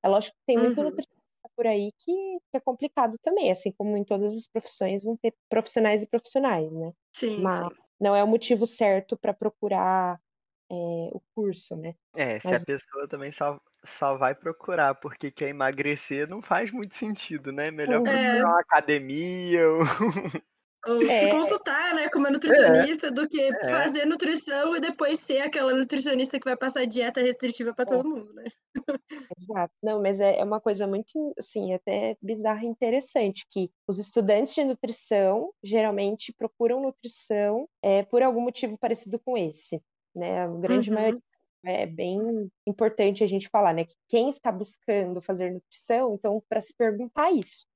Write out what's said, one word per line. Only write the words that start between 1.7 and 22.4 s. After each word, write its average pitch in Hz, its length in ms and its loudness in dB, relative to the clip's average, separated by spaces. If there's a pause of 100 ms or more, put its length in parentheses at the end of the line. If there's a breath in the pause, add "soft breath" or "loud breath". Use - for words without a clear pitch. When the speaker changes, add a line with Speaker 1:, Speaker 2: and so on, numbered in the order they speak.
Speaker 1:
que, - 120 -6 (400)
que 269 60 -6
é 262 40 -4
complicado 247 640 -2
também, 330 280 2
assim 185 220 -2
como 208 240 -2
em 202 80 -2
todas 208 300 0
as 226 120 -10
profissões 196 560 -4
vão 226 140 -4
ter 226 160 -2 (160)
profissionais 214 540 2
e - 40 -10
profissionais, 233 680 0
né? 165 200 -8 (200)
Speaker 2:
Sim, 208 380 -2
Speaker 1:
Mas - 0 -
Speaker 2:
sim. 175 240 -2 (260)
Speaker 1:
não 202 140 4
é 202 80 6
o 208 40 4
motivo 233 400 2
certo 202 500 0
pra 202 160 -2
procurar, 190 880 0 (520)
é, 180 40 -8 (380)
o 190 80 -10 (140)
curso, 185 420 -4
né? 165 180 -12 (180)
Speaker 3:
É, 123 260 -4
se 185 160 -2
Speaker 1:
Mas - 0 -
Speaker 3:
a - 40 0
pessoa 143 500 -8
também 143 220 -10
só, 143 280 -4 (260)
só 139 320 -2
vai 131 160 2
procurar 160 640 0
porque 143 360 -10
quer 139 180 -6
emagrecer, 139 800 -2
não 202 120 -12
faz 196 300 -2
muito 208 240 -12
sentido, 156 560 -8
né? 147 200 -4
Melhor 156 300 0
Speaker 1:
Uhum. 233 60 2
Speaker 3:
procurar 240 400 2
Speaker 2:
É. 170 60 4
Speaker 3:
uma 175 80 4
academia 160 1080 2
ou 160 100 4
<laughs> 160 680 0 (420)
Speaker 2:
Ou 233 220 4
se 262 180 6
Speaker 1:
É. - 0 -
Speaker 2:
consultar, 320 680 2
né, 311 140 0
com - 100 0
uma 277 100 4 (200)